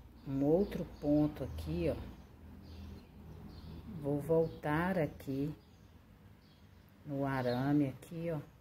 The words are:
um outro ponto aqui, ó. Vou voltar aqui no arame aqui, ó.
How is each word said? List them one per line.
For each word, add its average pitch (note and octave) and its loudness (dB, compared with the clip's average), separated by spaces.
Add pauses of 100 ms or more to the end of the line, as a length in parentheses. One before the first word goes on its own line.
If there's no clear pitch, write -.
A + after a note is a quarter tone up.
(280)
um C#3 2
outro F3 4 (160)
ponto D3 4
aqui, D#3 -2
ó. - - (2000)
Vou C#3+ 0
voltar D#3+ 2
aqui D3 0 (1500)
no C#3 -2
arame C3+ 4
aqui, E3 -6
ó. D#3 -2 (220)